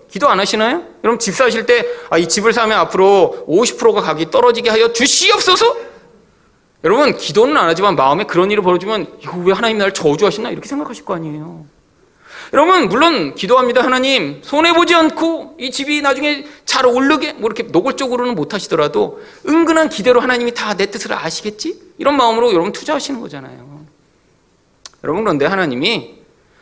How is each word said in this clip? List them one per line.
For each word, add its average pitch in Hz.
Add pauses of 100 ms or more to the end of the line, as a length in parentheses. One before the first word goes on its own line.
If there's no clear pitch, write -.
기도 202
안 190
하시나요? 220 (200)
여러분, 226
집 202
사실 226
때 240 (240)
"아, 165
이 170
집을 208
사면 220
앞으로 185
오십 202
프로가 214
가격이 160
떨어지게 240
하여 226
주시옵소서." 381 (1080)
여러분, 247
기도는 240
안 196
하지만 180
마음에 143
그런 190
일이 208
벌어지면 185 (140)
"이거 170
왜 175
하나님 220
날 196
저주하시나?" 190
이렇게 -
생각하실 277
거 196
아니에요. 160 (880)
여러분, 320
물론 240
기도합니다. 240
"하나님, 247
손해보지 330
않고 320
이 254
집이 294
나중에 285 (180)
잘 262
오르게." 262
뭐 202
이렇게 220
노골적으로는 240
못 147
하시더라도 160 (240)
은근한 320
기대로 247
"하나님이 240
다 214
내 185
뜻을 214
아시겠지?" 208 (160)
이런 285
마음으로 233
여러분 180
투자하시는 277
거잖아요. 135 (1200)
여러분, 170
그런데 147
하나님이 170 (460)